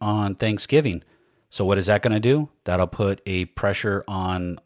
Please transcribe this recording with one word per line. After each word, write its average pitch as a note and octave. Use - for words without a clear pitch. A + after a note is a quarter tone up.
on G#2
Thanksgiving. G#2+
So -
what G2
is F#2
that G#2
gonna G#2+
do? C#3+
That'll F2+
put G2
a F#2
pressure G2+
on F#2